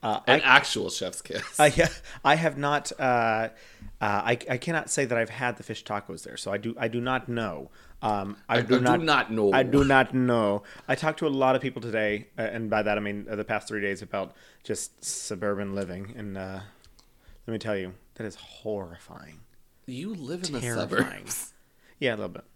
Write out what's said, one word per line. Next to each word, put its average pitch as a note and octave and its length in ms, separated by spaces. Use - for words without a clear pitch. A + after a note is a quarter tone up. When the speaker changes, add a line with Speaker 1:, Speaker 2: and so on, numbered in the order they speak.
Speaker 1:
Uh, A2 260
Speaker 2:
An C#3 140
Speaker 1:
I, - 20
Speaker 2:
actual C3 460
chef's - 320
kiss. - 380
Speaker 1:
I, D3 120
<laughs> - 200
I C#3+ 100
have D#3 220
not, C#3+ 420
uh, C#3+ 40
uh, A2+ 460
I, G#2+ 360
I B2+ 80
cannot D#3+ 320
say C#3 160
that A#2 120
I've A2+ 120
had A#2+ 260
the - 80
fish - 220
tacos G2+ 380
there, - 120
so - 160
I G2+ 60
do, A2+ 200
I A#2 120
do A#2 100
not B2+ 300
know. G2+ 420
Um, G2+ 340
I A#2 80
Speaker 2:
I, B2 40
Speaker 1:
do B2+ 140
Speaker 2:
I - 40
do B2+ 40
Speaker 1:
not, B2 200
Speaker 2:
not C3+ 280
know. G#2+ 220
Speaker 1:
I C3 100
do C#3 220
not C3+ 280
know. A#2 500
I C3+ 60
talked D#3 240
to E3 80
a - 20
lot C3 260
of C3 60
people B2+ 200
today, G#2+ 460
uh, - 40
and A2 280
by G#2+ 140
that G#2 140
I - 40
mean, G2+ 300
uh, G#2+ 60
the G#2 80
past G#2+ 240
three G#2+ 120
days, G2 200
about G2 340
just - 400
suburban G2+ 680
living, G2 440
and, G#2 200
uh, F#2+ 220
let A2+ 60
me A2+ 60
tell G#2+ 180
you, F#2 160
that A2+ 100
is G2 100
horrifying. E2 1040
Speaker 2:
You D3 300
live E3 280
in D#3 80
the C3+ 80
Speaker 1:
Terrifying. A2+ 300
Speaker 2:
suburbs. - 260
Speaker 1:
Yeah, A#2+ 120
a A2 60
little G#2 120
bit - 140